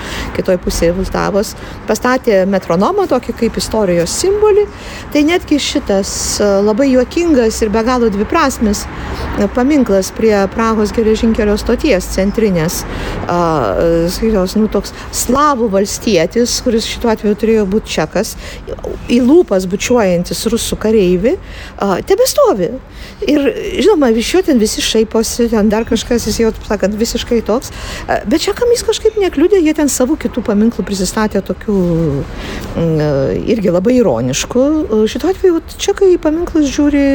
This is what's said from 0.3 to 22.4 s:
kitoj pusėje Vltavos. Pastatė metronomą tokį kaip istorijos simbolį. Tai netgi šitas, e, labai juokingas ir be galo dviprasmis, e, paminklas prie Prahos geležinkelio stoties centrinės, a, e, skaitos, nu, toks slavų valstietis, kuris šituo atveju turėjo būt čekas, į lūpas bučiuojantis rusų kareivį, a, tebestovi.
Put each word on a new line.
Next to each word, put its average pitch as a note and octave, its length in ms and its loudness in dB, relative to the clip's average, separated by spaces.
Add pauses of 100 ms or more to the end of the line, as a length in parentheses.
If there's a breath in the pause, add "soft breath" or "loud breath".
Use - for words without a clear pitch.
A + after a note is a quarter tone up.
kitoj F3+ 260 0
pusėje E3+ 340 0
Vltavos. F#3 600 -2 (320 loud breath)
Pastatė A3+ 600 2
metronomą G3 600 0
tokį B3 260 -2
kaip - 240 -2
istorijos F3+ 540 0
simbolį. G#4 540 2 (480 loud breath)
Tai D4 100 4
netgi D#4+ 340 2
šitas, G3+ 540 -2 (300)
e, G#3 80 4 (120)
labai G#3+ 300 2
juokingas B3+ 720 2
ir A3 80 2
be A3 140 0
galo A#3 280 2
dviprasmis, G#3+ 720 0 (560 loud breath)
e, G#3 80 2
paminklas B3 640 2
prie G#3+ 240 2 (120)
Prahos A3 440 0
geležinkelio A3 680 2
stoties A#3 480 0
centrinės, F#3+ 760 0 (400 loud breath)
a, F3 160 -2 (340)
e, E3+ 360 2
skaitos, G3 480 0
nu, G#3+ 100 4
toks - 240 -4 (180 loud breath)
slavų C4 600 0
valstietis, G3+ 880 0
kuris A3+ 240 0
šituo - 240 -4
atveju A3 260 0
turėjo A3 300 2
būt G#3 220 -2
čekas, - 480 -2 (720 loud breath)
į B3 180 2
lūpas A#3+ 420 4
bučiuojantis F#3 800 0
rusų A3+ 320 -2
kareivį, G#3 540 2 (440 loud breath)
a, G3+ 260 -2
tebestovi. G#4 720 2 (480 loud breath)